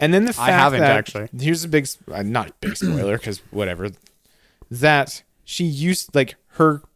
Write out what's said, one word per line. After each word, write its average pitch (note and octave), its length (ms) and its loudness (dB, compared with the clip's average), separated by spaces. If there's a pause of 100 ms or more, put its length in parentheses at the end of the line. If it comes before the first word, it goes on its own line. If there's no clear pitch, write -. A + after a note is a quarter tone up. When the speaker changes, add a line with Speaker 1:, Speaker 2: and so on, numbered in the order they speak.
Speaker 1:
And D#3 120 2
then G3 120 4
the A#3+ 60 0
Speaker 2:
I - 20 -6
Speaker 1:
fact B2 200 0
Speaker 2:
haven't, C#3+ 280 4
Speaker 1:
that C#3+ 160 6
Speaker 2:
actually. G#2+ 320 -6 (100)
Speaker 1:
here's D#3+ 240 0
a E3+ 60 -10
big, D3+ 160 2
s-, - 140 -12 (120)
uh, G2+ 140 -6
not G#2+ 360 -4
big - 160 -6
spoiler, A2+ 400 -2
'cause A2 240 -8 (120)
whatever, F#2+ 380 -4 (800)
that C#3 520 0 (220)
she - 200 -6
used, E3 500 -2
like, C3+ 200 2 (200)
her D#3 280 2 (140)